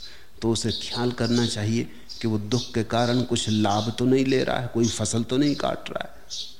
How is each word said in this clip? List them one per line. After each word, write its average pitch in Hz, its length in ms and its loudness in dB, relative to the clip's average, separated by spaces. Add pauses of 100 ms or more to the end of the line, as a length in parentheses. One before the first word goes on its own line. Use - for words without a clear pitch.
(420)
तो 113 80 2
उसे 110 220 0
ख्याल 120 400 -2
करना 120 340 2
चाहिए 110 420 0 (320)
कि 113 80 0
वो 107 160 2
दुख 120 180 0 (120)
के 113 100 2
कारण 120 380 2
कुछ 117 260 0
लाभ 107 500 2
तो 123 60 2
नहीं 131 220 6
ले 135 180 4
रहा 127 140 0
है, 120 160 -4
कोई 117 140 4
फसल 113 340 0
तो 127 140 -2
नहीं - 200 4
काट - 340 -4
रहा - 140 -6
है। - 60 -14 (500)